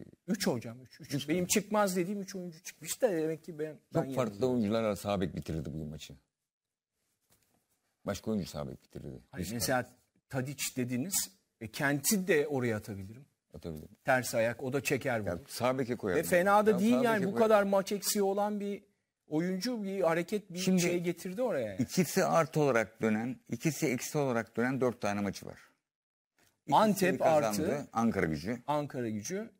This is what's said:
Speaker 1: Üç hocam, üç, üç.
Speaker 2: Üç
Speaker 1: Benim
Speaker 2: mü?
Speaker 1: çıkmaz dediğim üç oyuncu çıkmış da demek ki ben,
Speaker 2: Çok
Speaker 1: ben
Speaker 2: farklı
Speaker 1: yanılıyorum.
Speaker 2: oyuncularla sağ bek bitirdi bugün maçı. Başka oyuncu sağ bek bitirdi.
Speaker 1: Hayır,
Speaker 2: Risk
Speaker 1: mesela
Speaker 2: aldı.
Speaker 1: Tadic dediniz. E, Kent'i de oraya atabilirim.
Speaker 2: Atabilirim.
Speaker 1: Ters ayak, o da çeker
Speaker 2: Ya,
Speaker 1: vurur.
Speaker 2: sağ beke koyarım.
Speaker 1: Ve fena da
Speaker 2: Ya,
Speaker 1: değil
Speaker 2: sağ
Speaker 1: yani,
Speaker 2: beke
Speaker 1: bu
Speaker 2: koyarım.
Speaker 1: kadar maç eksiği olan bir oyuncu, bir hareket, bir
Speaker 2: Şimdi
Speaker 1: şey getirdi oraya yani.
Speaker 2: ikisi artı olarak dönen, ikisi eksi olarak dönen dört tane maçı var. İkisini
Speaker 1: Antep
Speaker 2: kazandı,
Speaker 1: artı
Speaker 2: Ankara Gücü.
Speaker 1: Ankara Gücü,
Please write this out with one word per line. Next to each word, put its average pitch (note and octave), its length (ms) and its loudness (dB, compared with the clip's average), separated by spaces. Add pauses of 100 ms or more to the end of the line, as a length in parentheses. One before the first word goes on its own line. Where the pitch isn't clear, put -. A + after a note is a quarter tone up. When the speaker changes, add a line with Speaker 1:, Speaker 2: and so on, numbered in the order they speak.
(280)
Speaker 1:
Üç G3+ 180 -2
hocam, B2 340 -4
üç, - 200 -20
üç. C3+ 140 -10
Speaker 2:
Üç C#3 140 -4
Speaker 1:
Benim F3+ 140 0
Speaker 2:
mü? F3+ 60 -4
Speaker 1:
çıkmaz G3+ 480 2
dediğim G3 240 -2
üç G3 160 -10
oyuncu F3 260 -12
çıkmış - 400 -10
da A#3+ 100 4
demek D#3+ 320 -2
ki D#3+ 140 -14
ben, D#3 140 -6
Speaker 2:
Çok - 80 -18 (140)
Speaker 1:
ben D#3 60 2 (120)
Speaker 2:
farklı C3 80 0
Speaker 1:
yanılıyorum. A2+ 340 0
Speaker 2:
oyuncularla A2 420 2
sağ G2+ 240 0
bek F#2 160 -2
bitirdi D#2+ 380 -6
bugün D#2 140 -8
maçı. D#2 260 -14 (1900)
Başka G2+ 260 -4
oyuncu G2 180 -2
sağ C#2+ 200 -8
bek - 140 -14
bitirdi. C#2 240 -14 (240)
Speaker 1:
Hayır, - 140 -8
Speaker 2:
Risk G#2+ 100 -8
Speaker 1:
mesela B2+ 240 0
Speaker 2:
aldı. A#2+ 100 -4 (400)
Speaker 1:
Tadic C3+ 340 -6 (140)
dediniz. B2+ 540 -2 (300)
E, A2+ 100 -8
Kent'i D3+ 580 0
de D#3 200 4
oraya B2 280 0
atabilirim. G#2 480 -10 (300)
Speaker 2:
Atabilirim. D#2+ 340 -10 (160)
Speaker 1:
Ters B2+ 300 2
ayak, A#2 280 0
o B2+ 100 -6
da C#3 100 -2
çeker B2 380 -2
Speaker 2:
Ya, F#2 160 -4
Speaker 1:
vurur. - 120 -10
Speaker 2:
sağ B2+ 300 -2
beke B2 180 -2
koyarım. G#2+ 260 0
Speaker 1:
Ve E3+ 40 -4
fena G3+ 400 4
da A3 40 4
Speaker 2:
Ya, F#3+ 80 4
Speaker 1:
değil A3 160 4
Speaker 2:
sağ A#3+ 100 2
Speaker 1:
yani, A3+ 120 2
Speaker 2:
beke F#3+ 100 0
Speaker 1:
bu G3 60 -2
Speaker 2:
koyarım. A3+ 160 4
Speaker 1:
kadar G#3 140 6
maç G3 300 2
eksiği G3+ 300 -2
olan G3+ 380 0
bir G3+ 220 -6 (460)
oyuncu, F#3 560 -2
bir G3 160 -4
hareket, F3 520 0
bir E3+ 60 -10
Speaker 2:
Şimdi F#3 220 4
Speaker 1:
şey F3 200 2
getirdi F3+ 420 -4
oraya D#3+ 240 0
yani. G2+ 160 -2
Speaker 2:
ikisi F3+ 420 2
artı D#3 360 2
olarak A#2+ 420 2
dönen, A2+ 340 2 (120)
ikisi D3+ 380 -2
eksi B2+ 320 -2
olarak B2 380 0
dönen B2 240 0
dört B2 200 0
tane G2+ 200 0
maçı G2+ 260 -2
var. - 140 -14 (1080)
İkisini C#3+ 160 4
Speaker 1:
Antep F#3+ 380 4
Speaker 2:
kazandı, B2 520 4
Speaker 1:
artı C#3+ 200 -6
Speaker 2:
Ankara G#2 340 2
Gücü. E2 400 -2
Speaker 1:
Ankara C#3+ 420 -2
Gücü, E3+ 520 -6